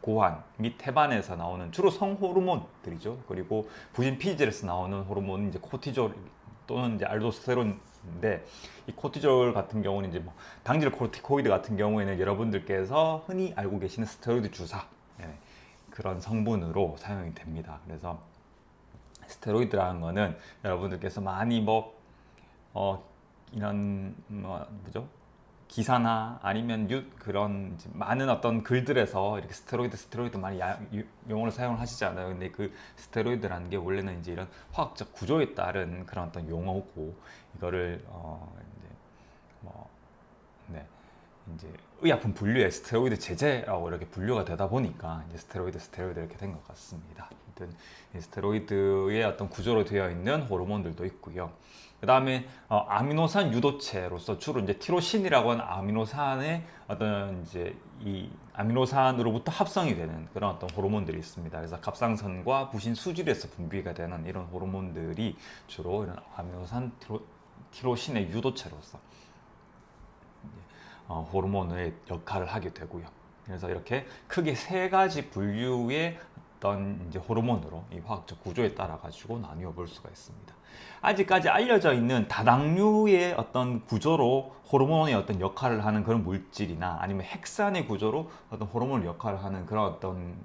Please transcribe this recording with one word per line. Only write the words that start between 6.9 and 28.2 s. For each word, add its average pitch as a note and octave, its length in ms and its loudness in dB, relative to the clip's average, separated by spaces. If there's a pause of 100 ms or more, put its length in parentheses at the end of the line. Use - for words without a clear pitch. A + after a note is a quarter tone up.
이제 G2 100 0
알도스테론인데 G#2+ 1400 0 (420)
이 - 80 -10
코티졸 C3+ 580 4
같은 G#2+ 280 0
경우는 G2 280 0
이제 F2 100 -4
뭐 E2 140 -8 (300)
당질 C#3+ 280 4
코르티코이드 B2+ 580 2
같은 G2+ 260 4
경우에는 G2+ 460 2
여러분들께서 G2+ 1040 2
흔히 F#3 300 -2
알고 G2+ 220 -2
계시는 G2+ 280 -4
스테로이드 A#2 440 0
주사, F2+ 340 -8 (340)
예, D#2 180 -12 (520)
그런 F#2+ 320 -4
성분으로 G2 760 2
사용이 F#2 360 -6
됩니다. D#2+ 520 -10
그래서 E2+ 360 -8 (1040)
스테로이드라는 G2+ 720 0
거는 F2 380 0 (260)
여러분들께서 F#2 560 -2
많이 G2+ 400 0
뭐, G#2+ 340 2 (800)
어, G2 300 0 (480)
이런 G2+ 640 -2 (120)
뭐, F#2 380 -8 (180)
뭐죠? A2 260 -8 (580)
기사나 A2+ 760 2
아니면 A2 440 0
뉴-, C3 220 -2 (100)
그런 G2 560 -2
이제 - 180 -14
많은 C3 360 0